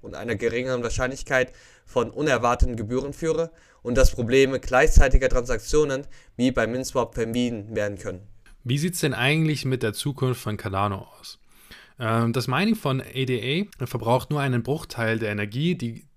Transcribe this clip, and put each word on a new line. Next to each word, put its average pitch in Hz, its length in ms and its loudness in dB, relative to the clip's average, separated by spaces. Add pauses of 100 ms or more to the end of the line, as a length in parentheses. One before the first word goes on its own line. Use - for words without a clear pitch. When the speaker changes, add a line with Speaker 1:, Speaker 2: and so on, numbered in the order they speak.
Speaker 1:
und 90 140 -14
einer 110 200 -6
geringeren 123 460 -2
Wahrscheinlichkeit 127 680 -2 (340)
von 117 240 -2
unerwarteten 123 680 0
Gebühren 123 380 -4
führe 160 380 -4 (320)
und 120 140 -2
dass 131 140 8
Probleme 131 480 2
gleichzeitiger 135 680 6
Transaktionen 131 800 0 (300)
wie 127 140 2
bei 120 140 0
MinSwap 120 500 -2
vermieden 113 600 -2
werden 104 220 -2
können. 92 240 -10 (420)
Speaker 2:
Wie 127 140 -2
sieht's 180 240 -4
denn 143 120 0
eigentlich 151 520 0
mit 127 180 -2
der 107 100 0
Zukunft 131 480 -4
von 104 160 -6
Cardano 98 500 -2 (120)
aus? - 200 -20 (600)
Ähm, 117 340 2
das 127 140 -2
Mining 185 280 2
von 135 260 -2
A 131 240 -4
D 131 440 -2 (100)
A 127 60 -6
verbraucht 120 460 -2
nur 147 80 -2
einen 127 240 0
Bruchteil 117 560 -2
der 107 120 -2
Energie, 110 440 -2
die, 117 420 -8